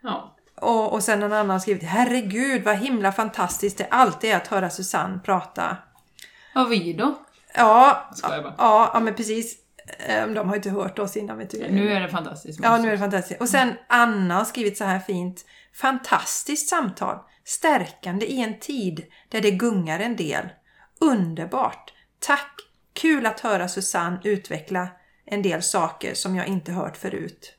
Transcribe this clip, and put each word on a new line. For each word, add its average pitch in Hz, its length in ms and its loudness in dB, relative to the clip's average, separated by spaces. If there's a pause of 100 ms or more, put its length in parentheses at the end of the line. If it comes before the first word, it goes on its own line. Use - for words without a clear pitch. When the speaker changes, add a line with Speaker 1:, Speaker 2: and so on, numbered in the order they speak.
Speaker 1:
Ja. - 320 -8 (200)
Speaker 2:
Och, 220 380 0
och 214 100 -2
sen 208 200 0
en 208 100 -2
annan 208 160 0
har 190 100 2
skrivit: 185 240 -2
"Herregud, 240 800 0
vad 208 140 2
himla 214 340 0
fantastiskt 202 680 -2
det - 140 -4
alltid 220 400 4
är 202 60 6
att 175 100 -2
höra 185 220 0
Susanne 185 560 -4
prata." 180 520 -2 (760)
Speaker 1:
Ja, 262 100 4
vi 190 300 0
då? 240 220 0 (400)
Speaker 2:
Ja, 240 600 8
Speaker 1:
Skojar - 280 -4
bara. 139 140 -10
Speaker 2:
ja, 226 360 6
ja, 233 60 4
men 220 160 0
precis. 226 420 -4 (500)
Ehm, 220 260 0
de 208 140 -2
har 202 80 0
ju - 40 -2
inte 196 100 -6
hört 190 300 -4
oss 196 180 -4
innan, 214 200 -8
vet 220 120 -12
du. - 200 -8
Speaker 1:
Nu 202 240 2
är 196 60 0
det 175 100 -4
fantastiskt. 156 540 -8
Speaker 2:
Ja, 233 140 6
nu 226 100 2
är 220 40 2
det 208 80 0
fantastiskt. 196 420 -2
Och 247 80 -2
sen 254 240 4 (160)
Anna 214 460 4
har 214 100 2
skrivit 214 320 -4
så 220 60 -4
här 190 160 0
fint: 180 460 -6 (280)
"Fantastiskt - 960 -2
samtal. 254 480 -2 (280)
Stärkande 202 800 -2
i 254 160 -4
en 220 180 -6
tid 190 460 -6 (240)
där 220 120 -2
det 208 100 4
gungar 180 480 0
en 233 160 -2
del. 180 340 -4 (500)
Underbart. 190 960 0 (260)
Tack. - 320 0 (420)
Kul 302 320 2
att 220 140 -2
höra 190 280 0
Susanne 180 560 -2
utveckla 185 640 -4 (380)
en 202 160 -4
del 175 200 0
saker - 520 -2
som 185 220 -2
jag 180 120 -2
inte 180 240 -4
hört 175 260 -6
förut." - 600 -10